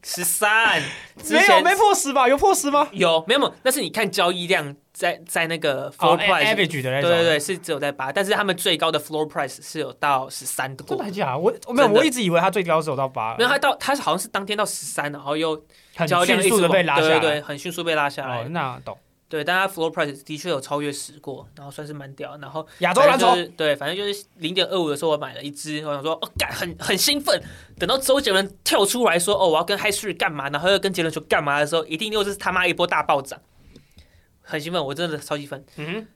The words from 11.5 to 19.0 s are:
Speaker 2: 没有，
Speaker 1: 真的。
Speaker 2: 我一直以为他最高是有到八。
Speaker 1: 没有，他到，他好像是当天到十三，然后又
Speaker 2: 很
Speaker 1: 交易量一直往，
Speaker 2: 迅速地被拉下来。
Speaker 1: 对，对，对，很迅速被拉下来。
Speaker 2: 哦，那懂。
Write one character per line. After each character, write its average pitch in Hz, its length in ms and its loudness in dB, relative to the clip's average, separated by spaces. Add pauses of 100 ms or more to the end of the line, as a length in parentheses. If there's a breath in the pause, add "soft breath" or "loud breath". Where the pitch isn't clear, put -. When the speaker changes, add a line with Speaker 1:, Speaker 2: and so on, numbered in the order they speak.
Speaker 2:
没 240 320 -4
有， 240 60 6
Speaker 1:
真 208 60 2
的。 233 60 8
Speaker 2:
我 320 40 4
一 311 60 4
直 247 120 -4
以 185 60 2
为 170 100 4
他 185 120 4
最 196 120 -2
高 165 200 2
是 151 80 -4
有 131 60 -2
到 135 120 -2
八。 113 300 -4
Speaker 1:
没 - 60 2
有， 247 40 2
他 285 100 2
到， 285 180 2
他 277 200 -2
好 160 160 -2
像 180 60 0
是 196 100 -8
当 196 160 -4
天 208 140 -4
到 214 40 0
十 - 220 -6
三， 147 260 -6
然 143 80 -12
后 143 160 -4
又 156 300 -2 (320 soft breath)
Speaker 2:
很 165 100 -2
Speaker 1:
交 175 160 2
易 - 60 2
量 220 100 4
一 196 40 2
直 190 80 6
往， 220 80 4
Speaker 2:
迅 - 0 -
速 - 20 4
地 175 80 4
被 180 140 4
拉 147 140 2
下 156 120 4
来。 160 100 4
Speaker 1:
对， - 20 4
对， 156 100 2
对， 147 100 0
很 143 180 -10
迅 175 140 -8
速 175 100 -8
被 165 120 -2
拉 147 160 0
下 139 180 -10
来。 120 140 -6
Speaker 2:
哦， 120 80 -8
那 135 340 -6
懂。 - 140 -12 (300)